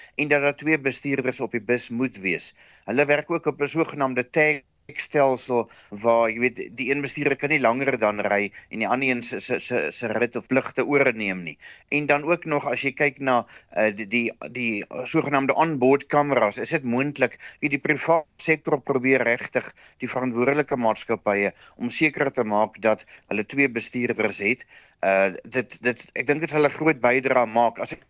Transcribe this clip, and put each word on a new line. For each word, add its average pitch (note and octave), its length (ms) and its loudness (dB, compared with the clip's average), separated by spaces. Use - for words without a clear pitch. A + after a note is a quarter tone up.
en D#3 100 -2
dat C#3+ 140 2
daar C#3+ 140 0
twee D3+ 240 0
bestuurders C3 600 -4
op A#2+ 120 -4
die A2+ 100 -4
bus A#2 280 -2
moet B2 280 -4
wees. F#2 360 -6
Hulle B2+ 200 2
werk D3 240 0
ook E3 160 -2
op D3 160 -2
'n C#3+ 60 0
sogenaamde C3+ 640 -2
tag D3+ 320 2
stelsel B2+ 720 0
waar, A#2 400 2
jy A2+ 100 -6
weet, A#2+ 360 -2
die B2 160 -4
een C#3+ 100 0
bestuurder C#3 360 -2
kan C#3+ 120 -4
nie D3 120 2
langer B2+ 360 2
dan G#2 220 0
ry G2+ 320 0
en G#2+ 80 -8
die A2 80 -2
ander B2+ 220 0
een A#2+ 140 -2
se, A2 160 -8
se, A2 200 -4
se, F#2 320 -2
se A#2+ 160 -8
rit A2 280 -2
of A2 120 -6
pligte C3 380 -2
oorneem A2 580 0
nie. D2+ 140 -12
En D3 160 -2
dan D3 180 2
ook E3+ 220 -2
nog D3 220 -2
as B2 140 -2
jy C3+ 100 -2
kyk C#3+ 280 -2
na, B2+ 260 2
uh, G#2+ 180 2
die, G#2+ 120 -8
die, A#2+ 240 0
die A#2 320 -4
sogenaamde C#3 520 0
onboard C#3 520 4
kameras, C#3 500 2
is A#2 120 -6
dit D3+ 140 -2
moontlik, C3 560 0
weet, D3 100 -2
die C#3 80 -2
private D3+ 460 2
sektor D3+ 440 0
probeer C3 420 2
regtig A#2 500 -2
die B2+ 100 -6
verantwoordelike B2+ 640 0
maatskappye G#2 800 0
om A#2+ 120 -4
seker C#3+ 420 0
te B2 120 0
maak G#2+ 380 0
dat G#2+ 240 2
hulle G#2 180 -2
twee C#3 240 0
bestuurders A2+ 720 -4
het. G2+ 260 -2
Uh, G2 280 4
dit, - 340 -6
dit, A#2+ 320 -4
ek B2 120 -4
dink D3 140 0
dit D#3+ 80 -6
sal D3+ 160 2
'n C#3 40 2
groot D#3 300 0
bydrae B2 460 4
maak. A2+ 340 2
As A2+ 140 -6
ek, - 160 -14